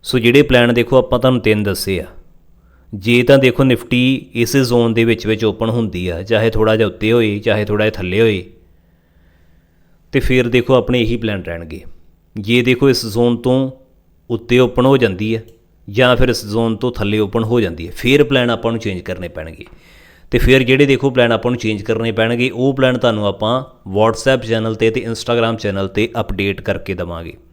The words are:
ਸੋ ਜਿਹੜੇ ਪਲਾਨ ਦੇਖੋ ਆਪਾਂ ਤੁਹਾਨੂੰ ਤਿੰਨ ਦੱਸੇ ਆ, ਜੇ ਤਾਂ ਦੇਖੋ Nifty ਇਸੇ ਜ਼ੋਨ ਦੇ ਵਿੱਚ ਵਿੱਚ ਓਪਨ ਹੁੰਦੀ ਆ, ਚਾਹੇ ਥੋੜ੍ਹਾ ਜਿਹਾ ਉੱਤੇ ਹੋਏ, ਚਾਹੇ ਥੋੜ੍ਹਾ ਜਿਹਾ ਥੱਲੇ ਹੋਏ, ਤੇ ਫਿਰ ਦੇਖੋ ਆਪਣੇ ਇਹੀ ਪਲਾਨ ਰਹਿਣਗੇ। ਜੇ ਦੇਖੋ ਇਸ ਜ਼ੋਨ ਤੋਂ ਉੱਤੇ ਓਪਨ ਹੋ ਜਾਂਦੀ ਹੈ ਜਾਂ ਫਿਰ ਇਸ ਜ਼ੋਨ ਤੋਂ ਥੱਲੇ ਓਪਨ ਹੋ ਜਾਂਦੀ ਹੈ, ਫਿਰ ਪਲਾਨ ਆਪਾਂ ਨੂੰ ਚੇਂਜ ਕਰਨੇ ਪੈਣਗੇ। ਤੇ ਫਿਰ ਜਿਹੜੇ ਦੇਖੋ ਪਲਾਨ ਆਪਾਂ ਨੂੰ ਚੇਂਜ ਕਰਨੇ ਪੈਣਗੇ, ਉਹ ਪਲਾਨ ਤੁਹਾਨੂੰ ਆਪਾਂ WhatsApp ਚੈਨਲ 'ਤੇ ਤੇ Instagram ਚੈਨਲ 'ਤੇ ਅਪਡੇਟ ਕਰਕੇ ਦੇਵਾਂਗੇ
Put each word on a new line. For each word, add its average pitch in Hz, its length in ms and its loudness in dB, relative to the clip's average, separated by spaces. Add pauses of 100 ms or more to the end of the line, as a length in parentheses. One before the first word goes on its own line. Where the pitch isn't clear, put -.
ਸੋ - 140 -2
ਜਿਹੜੇ 120 240 6
ਪਲਾਨ 120 320 4
ਦੇਖੋ 120 220 0
ਆਪਾਂ 127 220 2
ਤੁਹਾਨੂੰ 127 220 2
ਤਿੰਨ 107 220 0
ਦੱਸੇ 98 380 -4
ਆ, - 40 -10 (880)
ਜੇ 117 300 2
ਤਾਂ 135 160 6
ਦੇਖੋ 131 240 2
Nifty 123 360 0 (360)
ਇਸੇ 120 300 0
ਜ਼ੋਨ 117 300 2
ਦੇ 113 100 2
ਵਿੱਚ 113 220 0
ਵਿੱਚ 110 180 -2
ਓਪਨ 110 260 -2
ਹੁੰਦੀ 92 380 -4
ਆ, 87 140 -6
ਚਾਹੇ 110 280 0
ਥੋੜ੍ਹਾ 110 260 2
ਜਿਹਾ 110 120 2
ਉੱਤੇ 107 240 -4
ਹੋਏ, 110 260 0
ਚਾਹੇ 104 260 -2
ਥੋੜ੍ਹਾ 104 220 -2
ਜਿਹਾ 107 80 -2
ਥੱਲੇ 95 260 -4
ਹੋਏ, 107 220 2 (1700)
ਤੇ 135 80 0
ਫਿਰ 127 280 0
ਦੇਖੋ 123 260 2
ਆਪਣੇ 123 260 2
ਇਹੀ 117 160 0
ਪਲਾਨ 104 260 -4
ਰਹਿਣਗੇ। 85 380 -12 (560)
ਜੇ 117 260 2
ਦੇਖੋ 127 280 2
ਇਸ 123 160 0
ਜ਼ੋਨ 120 300 0
ਤੋਂ 131 340 0 (600)
ਉੱਤੇ 123 280 0
ਓਪਨ 127 280 2
ਹੋ 139 100 6
ਜਾਂਦੀ 110 400 0
ਹੈ 110 60 -8 (460)
ਜਾਂ 123 280 4
ਫਿਰ 123 120 4
ਇਸ 113 180 -4
ਜ਼ੋਨ 113 300 -2
ਤੋਂ 123 160 -4
ਥੱਲੇ 104 260 -2
ਓਪਨ 107 260 -2
ਹੋ 117 160 0
ਜਾਂਦੀ 82 260 -4
ਹੈ, 85 60 -14
ਫਿਰ 139 320 2
ਪਲਾਨ 123 260 0
ਆਪਾਂ 117 220 -2
ਨੂੰ 113 80 -4
ਚੇਂਜ 95 200 -6
ਕਰਨੇ 87 280 -10
ਪੈਣਗੇ। 82 360 -14 (680)
ਤੇ 120 60 2
ਫਿਰ 131 240 4
ਜਿਹੜੇ 131 240 4
ਦੇਖੋ 135 240 0
ਪਲਾਨ 120 220 2
ਆਪਾਂ 113 180 0
ਨੂੰ 123 80 -4
ਚੇਂਜ 107 240 -4
ਕਰਨੇ 113 300 -2
ਪੈਣਗੇ, 117 380 0
ਉਹ 131 240 0
ਪਲਾਨ 127 240 2
ਤੁਹਾਨੂੰ 110 280 0
ਆਪਾਂ 107 360 -2 (360)
WhatsApp 113 500 0
ਚੈਨਲ 113 260 -2
'ਤੇ 113 160 2
ਤੇ 113 200 -4
Instagram 113 480 -2
ਚੈਨਲ 98 300 -4
'ਤੇ 104 200 -2 (120)
ਅਪਡੇਟ 98 400 -4
ਕਰਕੇ 98 340 -6
ਦੇਵਾਂਗੇ 85 400 -10 (180)